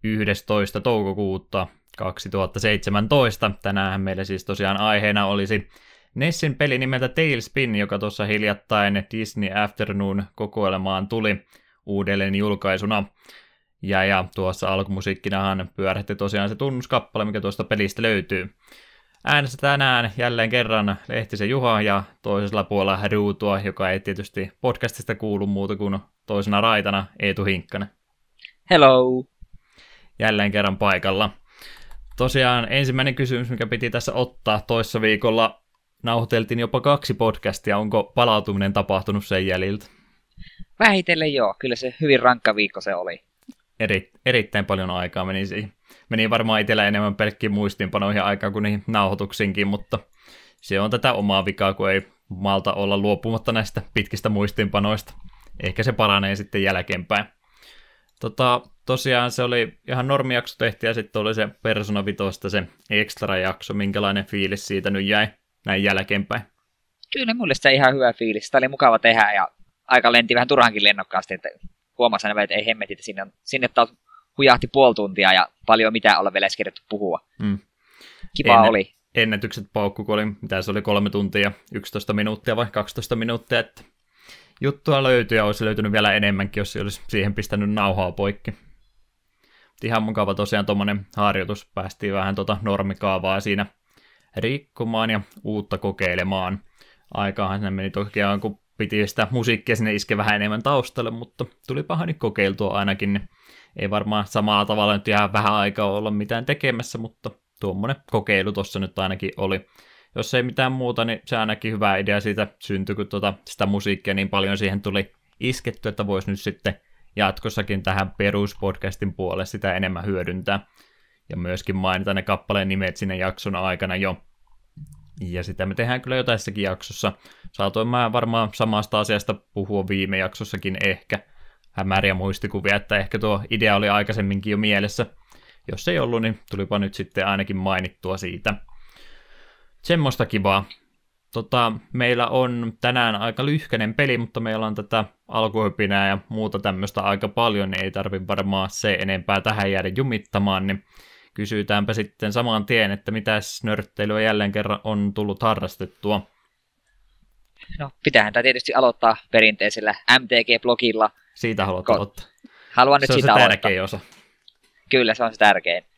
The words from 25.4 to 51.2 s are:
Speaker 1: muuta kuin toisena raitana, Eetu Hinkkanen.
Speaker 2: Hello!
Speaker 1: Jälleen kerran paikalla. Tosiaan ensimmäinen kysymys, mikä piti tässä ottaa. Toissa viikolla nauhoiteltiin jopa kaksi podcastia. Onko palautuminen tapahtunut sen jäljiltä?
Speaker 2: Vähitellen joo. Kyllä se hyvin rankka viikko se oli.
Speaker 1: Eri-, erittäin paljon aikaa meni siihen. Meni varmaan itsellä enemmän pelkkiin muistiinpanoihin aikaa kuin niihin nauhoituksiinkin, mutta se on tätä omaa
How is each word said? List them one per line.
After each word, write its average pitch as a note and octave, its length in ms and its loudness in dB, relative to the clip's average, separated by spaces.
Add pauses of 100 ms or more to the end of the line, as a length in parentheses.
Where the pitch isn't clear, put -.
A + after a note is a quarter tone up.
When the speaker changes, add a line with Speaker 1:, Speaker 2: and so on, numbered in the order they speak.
Speaker 1:
muuta G2 300 -2
kuin G2 220 -4 (280)
toisena G2+ 340 0
raitana, G2+ 460 2 (140)
Eetu G2+ 240 -2
Hinkkanen. G2 440 -4 (840)
Speaker 2:
Hello! B2+ 540 8 (960)
Speaker 1:
Jälleen G#2 340 2
kerran G2+ 240 2
paikalla. G2 540 2 (880)
Tosiaan B2 560 2
ensimmäinen C3 420 0
kysymys, B2 360 -2
mikä A#2 160 -4
piti A#2 240 -4
tässä A#2 220 -4
ottaa. G#2+ 480 -2
Toissa A2+ 400 -2
viikolla A2 640 2 (400)
nauhoiteltiin A#2 580 0
jopa A#2 200 0
kaksi C#3+ 340 0
podcastia. G#2 640 0
Onko G#2+ 360 0
palautuminen G#2 580 2
tapahtunut G2 540 0
sen F#2+ 200 0
jäljiltä? F#2+ 400 -2 (920)
Speaker 2:
Vähitellen F3 560 2
joo. A2 240 2
Kyllä B2 180 -4
se B2+ 240 -6
hyvin C#3 200 6
rankka A#2 360 4
viikko G2 240 0
se G2 140 -4
oli. F2 260 -6 (600)
Speaker 1:
Eri-, G2+ 300 -2 (160)
erittäin G#2+ 380 0
paljon F#2+ 260 -2
aikaa F2+ 340 -4
meni F#2+ 220 -4
siihen. G2+ 260 -8 (360)
Meni A2 220 2
varmaan A2+ 300 2
itsellä G#2+ 280 2
enemmän G#2 260 0
pelkkiin G#2+ 380 -2
muistiinpanoihin G2+ 680 -2
aikaa G2+ 280 -2
kuin G#2 120 -4
niihin G#2 240 -2
nauhoituksiinkin, G2+ 800 0
mutta G#2 320 -4 (600)
se G2 200 -2
on G#2 100 0
tätä B2 220 2
omaa G2 320 2